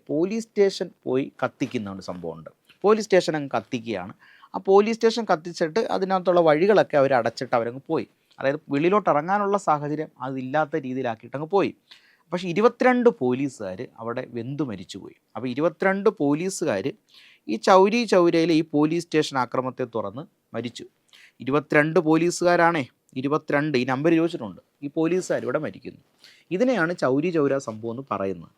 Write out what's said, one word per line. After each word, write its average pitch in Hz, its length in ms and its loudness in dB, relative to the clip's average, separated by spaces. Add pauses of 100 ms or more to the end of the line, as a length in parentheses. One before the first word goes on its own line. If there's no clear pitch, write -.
(120)
പോലീസ് 190 380 -4
സ്റ്റേഷൻ 196 400 0 (180)
പോയി 131 180 0 (180)
കത്തിക്കുന്ന 113 540 -4
ഒരു 92 140 -14
സംഭവമുണ്ട്. 82 400 -12 (340)
പോലീസ് 208 240 4
സ്റ്റേഷൻ 175 300 4
അങ്ങ് 143 180 -8
കത്തിക്കുകയാണ്. 110 580 -6 (380)
ആ 196 60 -4 (100)
പോലീസ് 208 300 6
സ്റ്റേഷൻ 226 320 0
കത്തിച്ചിട്ട് 170 500 -2 (140)
അതിനകത്തുള്ള 185 540 2
വഴികളൊക്കെ 160 520 4
അവർ 135 180 4
അടച്ചിട്ട് 117 400 -4
അവരങ്ങ് 120 320 -6
പോയി. 139 160 -4 (320)
അതായത് 139 200 -2 (140)
വെളിയിലോട്ട് 180 400 2
ഇറങ്ങാനുള്ള 196 440 0 (100)
സാഹചര്യം 151 420 -2 (160)
അതില്ലാത്ത 135 500 -4 (120)
രീതിയിലാക്കിയിട്ട് 123 500 -6
അങ്ങ് 160 200 -10
പോയി. 147 140 2 (600)
പക്ഷേ 180 220 -4
ഇരുപത്തിരണ്ട് 240 560 4 (100)
പോലീസുകാർ 127 600 -4 (220)
അവിടെ 117 200 -8 (160)
വെന്തു 139 320 -6
മരിച്ചുപോയി. 92 460 -14 (200)
അപ്പോൾ 113 180 -8
ഇരുപത്തിരണ്ട് 190 560 0 (120)
പോലീസുകാർ 147 640 -2 (600)
ഈ - 80 -4 (120)
ചൗരി 202 320 6 (120)
ചൗരയിലെ 170 500 4
ഈ - 20 2 (120)
പോലീസ് 156 320 0
സ്റ്റേഷൻ 151 360 0
ആക്രമണത്തെ 127 420 -4 (100)
തുടർന്ന് 104 280 -8 (320)
മരിച്ചു. 117 300 -8 (580)
ഇരുപത്തിരണ്ട് 151 640 2
പോലീസുകാരാണേ, 170 760 2 (380)
ഇരുപത്തിരണ്ട്, 147 600 -2
ഈ - 100 0
നമ്പർ 143 280 0
ചോദിച്ചിട്ടുണ്ട്, 147 420 -6 (240)
ഈ - 20 -6 (100)
പോലീസുകാർ 165 500 -2
ഇവിടെ 135 180 -2
മരിക്കുന്നു. - 360 -14 (540)
ഇതിനെയാണ് 190 380 2 (100)
ചൗരി 143 320 2
ചൗര 139 220 2 (100)
സംഭവം 113 280 -8
എന്ന് 135 160 -12
പറയുന്നത്. 98 460 -6